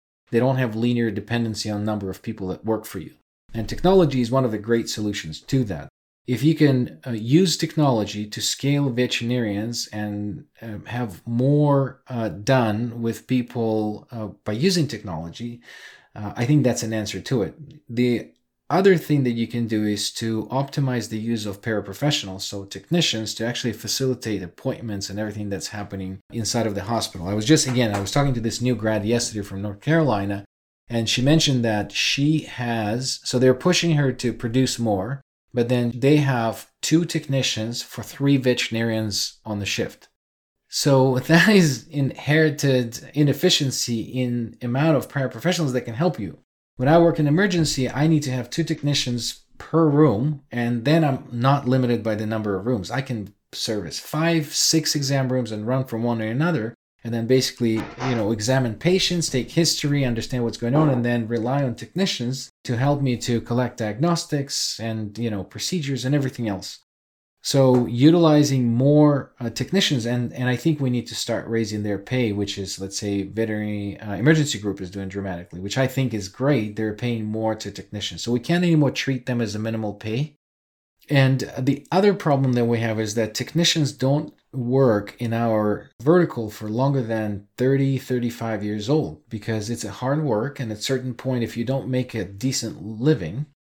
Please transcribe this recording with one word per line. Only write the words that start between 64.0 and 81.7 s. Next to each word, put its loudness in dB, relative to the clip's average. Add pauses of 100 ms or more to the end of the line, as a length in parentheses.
and, -6
you -2
know, -4
procedures -4
and 2
everything -2
else. -6 (640)
So 4
utilizing 6
more, 4
uh, -4
technicians, 0
and, -2
and -2
I 0
think 0
we 0
need -2
to -12
start -4
raising -2
their 0
pay, 0
which -2
is, -8
let's -8
say, -2
veterinary, -4
uh, -8
emergency 4
group -4
is -8
doing -8
dramatically, -8
which -4
I 2
think -2
is -4
great. 0
They're -2
paying -4
more -2
to -8
technicians. -10
So -2
we 2
can't 0
anymore 4
treat -4
them -2
as -2
a -6
minimal -4
pay. -4 (720)
And 4
the 0